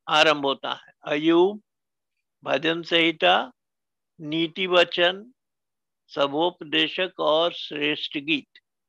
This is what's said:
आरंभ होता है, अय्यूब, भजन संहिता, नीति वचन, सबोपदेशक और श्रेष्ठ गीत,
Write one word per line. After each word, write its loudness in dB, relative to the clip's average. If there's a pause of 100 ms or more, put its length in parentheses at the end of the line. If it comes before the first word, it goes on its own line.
आरंभ 4
होता -4
है, -14 (140)
अय्यूब, 2 (840)
भजन -2
संहिता, 0 (720)
नीति -4
वचन, 0 (760)
सबोपदेशक -2
और 2
श्रेष्ठ -6
गीत, -2 (420)